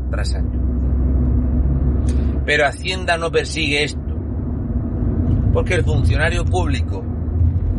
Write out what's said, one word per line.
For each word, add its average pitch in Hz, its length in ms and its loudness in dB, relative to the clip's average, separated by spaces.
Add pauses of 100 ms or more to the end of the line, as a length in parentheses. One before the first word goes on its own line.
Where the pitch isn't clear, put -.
(120)
tras - 240 -2
año. - 220 -2 (1900)
Pero 147 200 2
Hacienda 175 520 -2
no 165 140 -2
persigue 147 520 0
esto, - 320 -6 (1400)
porque - 220 2
el - 80 2
funcionario 165 600 2
público 160 580 0 (760)